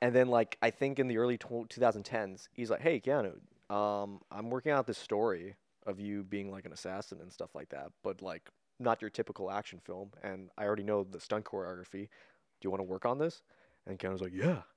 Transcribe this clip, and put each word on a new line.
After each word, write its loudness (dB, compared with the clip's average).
and 6
then, 10
like, 6
I 6
think 0
in 2
the 2
early 4
tw-, -6
two -6
thousand 4
tens, -4
he's -2
like, 2
"Hey, 4
Keanu, 2
um, 0
I'm -8
working -2
out 4
this -4
story 0
of -4
you -4
being, -6
like, -12
an -14
assassin -8
and -18
stuff -10
like -12
that, -10
but, -6
like, -10
not 2
your -8
typical -4
action -6
film, -10
and -8
I -4
already 2
know 4
the -8
stunt -2
choreography. -8
Do -20
you 0
wanna 0
work -2
on 2
this?" 0
And -6
Keanu's -2
like, -6
"Yeah. 2